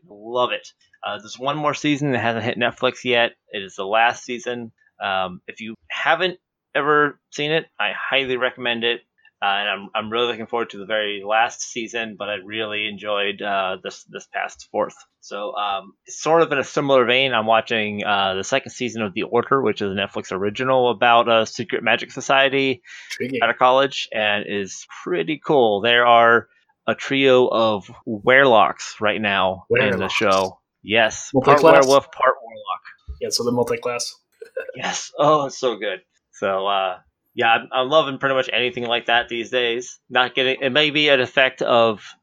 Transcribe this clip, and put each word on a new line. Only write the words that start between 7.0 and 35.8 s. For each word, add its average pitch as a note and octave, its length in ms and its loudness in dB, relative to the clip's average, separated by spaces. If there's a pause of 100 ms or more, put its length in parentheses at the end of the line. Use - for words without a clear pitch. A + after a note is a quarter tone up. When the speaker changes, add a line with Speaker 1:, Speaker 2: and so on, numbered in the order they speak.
Speaker 1:
seen D3 200 -6
it, D#3+ 160 -2 (140)
I G#2 120 -2
highly C3 440 -2
recommend A#2+ 480 -4
it. A#2+ 160 -2 (400)
Uh, G2+ 60 -4
and G2+ 220 -2
I'm, G2 260 -6
I'm G#2+ 160 -6
really A#2+ 160 -2
looking A2+ 220 -8
forward A#2 220 -6
to G2+ 80 -16
the G2 60 -14
very G#2 400 -4
last A2+ 380 0
season, A2+ 560 -10
but G2+ 100 -8
I G#2 60 -6 (100)
really G#2+ 440 -6
enjoyed, G2+ 520 -6
uh, G2 440 -4
this, - 200 -14
this G#2 280 -18
past - 400 -10
fourth. G#2 240 -4 (240)
So, G#2 340 -12
um, G2 380 -6 (160)
sort E3 340 0
of D3+ 80 0
in C#3+ 80 0
a B2 60 -2
similar C3+ 400 2
vein, B2+ 280 2
I'm A2 140 0
watching, G#2+ 580 0
uh, G2 300 0
the F#2+ 80 -4
second - 300 -4
season A2+ 300 -6
of G2 120 -6
The G#2 80 -4
Order, A#2+ 400 0
which G#2+ 180 -2
is G2+ 120 -4
a - 20 -6
Netflix G2 380 -6
original B2 580 0
about A#2 380 4
a A2+ 180 4
secret - 380 -6
magic A2 260 0
society C3+ 720 0 (300)
Speaker 2:
Intriguing. B2 300 -4
Speaker 1:
at A#2 80 2
a A#2 40 -2
college, C3 580 2
and G#2 360 -2
is G2+ 360 -8 (200)
pretty E3 400 -4
cool. A2 380 2
There A#2+ 220 4
are A#2 440 6 (400)
a A2+ 80 0
trio C3 500 4
of A2 420 0 (200)
werelocks A#2 920 4
right G#2 200 0
now F#2+ 500 0
in G#2 280 2
the F#2+ 80 -2
Speaker 2:
Werelocks. F#2 40 -6
Speaker 1:
show. F#2+ 500 0 (220)
Yes, A2 500 0
part C3 140 2
Speaker 2:
Multi-class? D3 260 8 (120)
Speaker 1:
werewolf, C3+ 280 4
part B2+ 300 2
warlock. G#2+ 800 -14
Speaker 2:
Yeah, A#2 100 -6
so A#2+ 140 -4
the A#2+ 80 0
multi-class. A#2+ 680 -4
<laughs> - 40 -20 (500)
Speaker 1:
Yes. - 440 -8
Oh, D3 280 4
it's B2 120 -12
so A#2+ 180 -2
good. F#2+ 260 -6 (360)